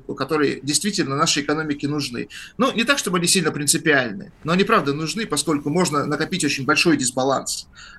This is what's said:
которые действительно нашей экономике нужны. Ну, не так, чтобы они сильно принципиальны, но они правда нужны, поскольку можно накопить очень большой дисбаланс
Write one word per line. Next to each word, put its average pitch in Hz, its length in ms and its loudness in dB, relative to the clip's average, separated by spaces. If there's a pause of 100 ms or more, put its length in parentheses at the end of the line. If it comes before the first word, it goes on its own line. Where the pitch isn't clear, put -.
(160)
которые 139 460 0
действительно 143 540 -2
нашей 156 260 2
экономике 151 460 -2
нужны. 127 400 -4 (300)
Ну, 247 160 2
не 220 100 0
так, 285 140 2
чтобы 185 200 -2
они 170 80 0
сильно 170 260 2
принципиальны, 143 800 0 (120)
но 156 80 0
они 190 120 4
правда 170 280 2
нужны, 160 340 -4
поскольку 147 440 0
можно 147 360 2
накопить 151 380 -2
очень 139 200 0
большой 151 320 4
дисбаланс 131 720 -2 (300)